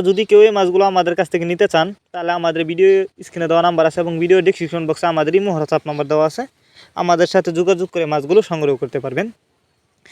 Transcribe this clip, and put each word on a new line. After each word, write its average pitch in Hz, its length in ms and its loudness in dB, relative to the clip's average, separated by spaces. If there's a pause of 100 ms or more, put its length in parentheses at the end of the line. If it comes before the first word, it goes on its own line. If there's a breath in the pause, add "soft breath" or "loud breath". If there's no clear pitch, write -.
যদি 196 220 2
কেউ 208 180 8
এই 214 100 2
মাছগুলো 190 340 2
আমাদের 175 280 0
কাছ 175 140 0
থেকে 170 180 -2
নিতে 180 220 0
চান, 160 140 2 (260)
তাহলে 170 260 -6
আমাদের 165 300 -2
ভিডিও 180 200 2 (360)
স্ক্রিনে 170 240 -6
দেওয়া 170 180 2
নাম্বার 165 220 2
আছে 175 140 -8
এবং 170 180 -4
ভিডিও 180 240 4
ডেসক্রিপশন 170 420 -2
বক্সে 156 260 -4
আমাদের 156 240 -2
ইমো 196 160 -2
WhatsApp 156 360 -2
নাম্বার 147 220 -6
দেওয়া 156 180 2
আছে, 233 140 -10 (580 soft breath)
আমাদের 175 320 2
সাথে 185 160 0 (100)
যোগাযোগ 180 340 0
করে 170 200 -2
মাছগুলো 151 260 0 (100)
সংগ্রহ 151 320 -2
করতে 135 220 -8
পারবেন। 139 240 -6 (840 loud breath)